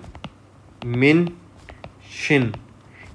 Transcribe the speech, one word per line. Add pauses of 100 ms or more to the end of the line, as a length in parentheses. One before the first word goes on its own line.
(840)
मिन (920)
शिन (640)